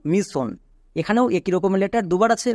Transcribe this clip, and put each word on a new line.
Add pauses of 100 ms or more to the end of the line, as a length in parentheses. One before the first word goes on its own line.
মিশন। (480)
এখানেও
একই
রকমের
লেটার
দুবার
আছে,